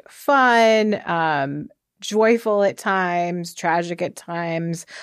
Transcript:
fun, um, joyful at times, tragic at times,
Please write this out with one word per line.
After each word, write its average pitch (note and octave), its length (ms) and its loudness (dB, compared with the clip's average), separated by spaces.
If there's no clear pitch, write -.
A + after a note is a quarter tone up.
fun, A3+ 960 2
um, D3+ 640 -2
joyful G#3+ 640 2
at G3 160 0
times, F3 760 -2
tragic E3+ 480 -2
at F#3 120 -6
times, E3+ 720 -6